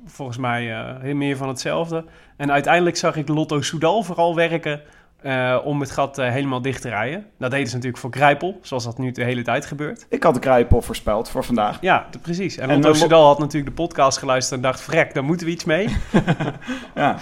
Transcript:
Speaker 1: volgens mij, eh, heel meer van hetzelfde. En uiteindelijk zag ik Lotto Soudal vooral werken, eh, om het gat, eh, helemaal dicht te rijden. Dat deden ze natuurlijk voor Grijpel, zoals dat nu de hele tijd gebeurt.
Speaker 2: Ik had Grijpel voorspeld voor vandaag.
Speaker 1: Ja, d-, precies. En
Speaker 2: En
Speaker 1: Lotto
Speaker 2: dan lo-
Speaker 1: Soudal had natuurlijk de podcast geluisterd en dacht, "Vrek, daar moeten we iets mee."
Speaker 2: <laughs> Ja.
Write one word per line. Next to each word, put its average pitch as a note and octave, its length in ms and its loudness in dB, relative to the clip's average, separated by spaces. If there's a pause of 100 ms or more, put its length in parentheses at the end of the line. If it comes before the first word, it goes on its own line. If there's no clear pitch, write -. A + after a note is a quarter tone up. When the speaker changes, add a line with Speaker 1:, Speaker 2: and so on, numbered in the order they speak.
Speaker 1:
volgens B2+ 320 -12
mij, A#2+ 360 -2
eh, A#2+ 260 -8
heel C#3 160 -4
meer C#3+ 220 -2
van C3+ 100 -6
hetzelfde. D#3+ 580 -4 (320)
En C#3 140 -2
uiteindelijk D#3+ 460 4
zag D#3+ 180 0
ik D3+ 120 -4
Lotto D3+ 340 0
Soudal E3 420 0
vooral E3+ 320 0
werken, D#3+ 460 -2 (400)
eh, B2+ 420 0
om C#3+ 160 -2
het C#3 120 -6
gat, C3+ 260 -2
eh, B2+ 120 0
helemaal C3 320 -2
dicht B2 200 -4
te B2 80 -8
rijden. B2+ 360 -4 (120)
Dat B2+ 140 -4
deden C#3 160 0
ze A2+ 60 -8
natuurlijk B2 280 -6
voor B2 120 -8
Grijpel, C#3+ 480 2
zoals B2 220 -6
dat A#2 140 -10
nu B2+ 140 -4
de B2 120 -4
hele B2 180 -2
tijd A#2 240 -2
gebeurt. D3+ 440 -10
Speaker 2:
Ik D3 140 -4
had D#3 160 4
Grijpel B2 420 4
voorspeld A2+ 480 -4
voor C3 140 -4
vandaag. A2+ 380 0
Speaker 1:
Ja, E3 300 2
d-, - 100 -16
precies. E3+ 360 -6
En - 60 -10
Speaker 2:
En C3 60 -4
Speaker 1:
Lotto C#3+ 120 4
Speaker 2:
dan D3+ 100 6
lo- D#3 60 4
Speaker 1:
Soudal D#3+ 280 8
had C#3+ 140 8
natuurlijk C#3 380 -4
de D#3+ 60 -2
podcast C#3+ 340 2
geluisterd C3 420 -2
en B2+ 60 -2
dacht, C3 160 -2
"Vrek, D#3+ 320 0
daar C#3 100 -2
moeten E3+ 220 -2
we E3 60 -2
iets E3+ 140 -6
mee." E3+ 220 0
Speaker 2:
<laughs> - 80 -2 (1000)
Ja. C3+ 260 0